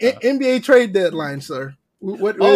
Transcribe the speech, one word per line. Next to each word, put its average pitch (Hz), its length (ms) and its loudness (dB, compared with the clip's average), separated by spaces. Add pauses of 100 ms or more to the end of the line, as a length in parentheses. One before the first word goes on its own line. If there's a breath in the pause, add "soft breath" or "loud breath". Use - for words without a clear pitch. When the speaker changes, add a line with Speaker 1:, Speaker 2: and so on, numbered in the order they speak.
Speaker 1:
I, 226 100 0
Speaker 2:
Uh. - 120 -10
Speaker 1:
N 269 160 0
B 262 100 -2
A 254 100 0
trade 240 340 2
deadline, 160 480 -2
sir. 139 320 -12 (260)
Wh-, - 40 -20
what, 196 160 -10
what 214 220 -2
are 202 140 6